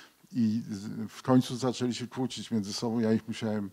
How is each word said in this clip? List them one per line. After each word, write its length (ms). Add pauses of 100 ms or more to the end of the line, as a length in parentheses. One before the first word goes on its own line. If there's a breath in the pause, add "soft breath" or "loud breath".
(320 loud breath)
I 380
z-, 380
w 140
końcu 340
zaczęli 380
się 120
kłócić 440
między 220
sobą. 260
Ja 140
ich 160
musiałem, 440